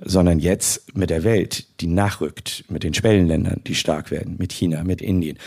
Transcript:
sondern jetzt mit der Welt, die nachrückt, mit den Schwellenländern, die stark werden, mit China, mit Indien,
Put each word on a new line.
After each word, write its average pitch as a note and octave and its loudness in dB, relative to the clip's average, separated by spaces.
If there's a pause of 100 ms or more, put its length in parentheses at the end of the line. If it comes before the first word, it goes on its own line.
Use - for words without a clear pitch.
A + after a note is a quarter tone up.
sondern F2+ 4
jetzt - -2
mit F#2 0
der E2 0
Welt, G#2+ 0 (140)
die E2+ -2
nachrückt, F2+ -2
mit - -6
den D#2 -2
Schwellenländern, E2 4
die - -4
stark - -2
werden, F2 -6
mit F2+ -4
China, D#2+ -2
mit F#2 -2
Indien, F2+ 0 (100)